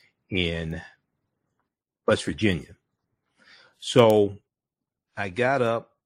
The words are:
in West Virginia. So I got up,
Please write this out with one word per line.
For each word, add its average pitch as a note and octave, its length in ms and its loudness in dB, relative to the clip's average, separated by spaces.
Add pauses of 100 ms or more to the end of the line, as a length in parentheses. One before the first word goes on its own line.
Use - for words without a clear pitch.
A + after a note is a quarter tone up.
(300)
in E2+ 500 -6 (1300)
West A2 180 0
Virginia. F#2 500 -4 (1040)
So G#2+ 600 4 (760)
I G2+ 120 -6
got B2 320 -2
up, A2+ 320 -4 (140)